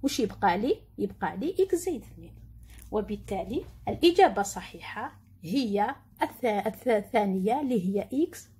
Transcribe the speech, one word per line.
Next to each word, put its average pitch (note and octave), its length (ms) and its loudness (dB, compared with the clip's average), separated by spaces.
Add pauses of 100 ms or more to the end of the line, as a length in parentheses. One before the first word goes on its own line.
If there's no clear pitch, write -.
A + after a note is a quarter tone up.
وش C4+ 160 0
يبقى G3 380 2
لي؟ C4 240 0 (160)
يبقى G3+ 400 -2
لي C4+ 220 -2
إكس F#4+ 160 4
زائد E4 260 -2
اثنين، - 340 -18 (560)
وبالتالي G#3 720 -4 (220)
الإجابة D#4+ 540 6
الصحيحة G3 800 -8 (240)
هي G#3+ 520 0 (260)
الث-، A3 460 0
الث-، - 200 -4
الثانية G#3+ 760 2
اللي A#3 280 2
هي G3 240 -2
إكس D#4+ 360 -2 (100)